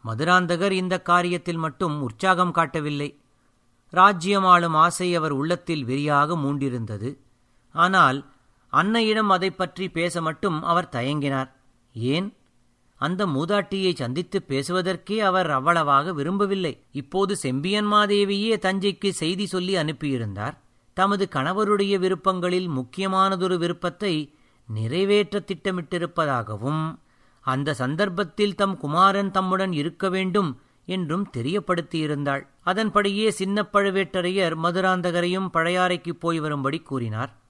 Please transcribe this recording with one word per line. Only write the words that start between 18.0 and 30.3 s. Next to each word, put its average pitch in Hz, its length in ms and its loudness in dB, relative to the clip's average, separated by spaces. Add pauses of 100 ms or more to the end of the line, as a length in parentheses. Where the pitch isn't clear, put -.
தஞ்சைக்கு 196 540 0
செய்தி 180 360 -2
சொல்லி 185 300 -2
அனுப்பியிருந்தார். 135 840 -4 (360)
தமது 196 380 0
கணவருடைய 196 680 0
விருப்பங்களில் 185 680 0
முக்கியமானதொரு 190 880 0
விருப்பத்தை 170 760 -4 (340)
நிறைவேற்ற 185 720 0
திட்டமிட்டிருப்பதாகவும், 156 1600 -4 (440)
அந்த 139 340 -2
சந்தர்ப்பத்தில் 180 840 -2
தம் 196 220 -2
குமாரன் 190 540 2
தம்முடன் 190 420 0
இருக்க 165 360 -2
வேண்டும் 185 500 0 (260)